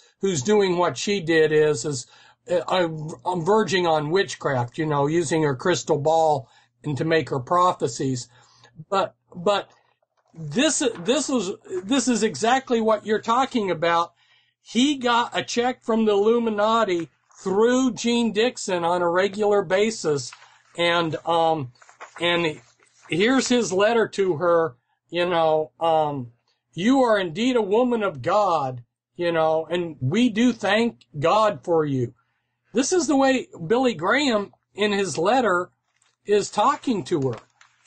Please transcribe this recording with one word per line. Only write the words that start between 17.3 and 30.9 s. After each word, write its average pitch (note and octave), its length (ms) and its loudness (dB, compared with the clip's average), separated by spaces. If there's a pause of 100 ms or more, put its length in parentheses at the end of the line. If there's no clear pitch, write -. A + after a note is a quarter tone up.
through A#3+ 500 2
Jean A#3 400 0
Dixon G3+ 520 -2
on F3 180 0
a E3+ 60 2
regular G3+ 540 2
basis. F3+ 680 -2 (460)
And, E3+ 380 0 (100)
um, D#3+ 460 0 (460)
and E3+ 420 -2 (500)
here's A#3 380 2
his A#3 240 2
letter G#3 360 2
to F#3 280 -2
her, E3 400 2 (340)
you F3 160 0
know, D#3+ 520 0
um, D3+ 540 0 (400)
"You A#3+ 300 2
are A3 160 4
indeed G3 380 -2
a A3+ 60 2
woman A#3 400 0
of D#3+ 200 -4
God, D#3 640 0 (320)
you E3+ 160 -2
know, D#3+ 360 0
and E3+ 320 -4
we G3 280 2
do A#3 240 2
thank A3 480 -2 (180)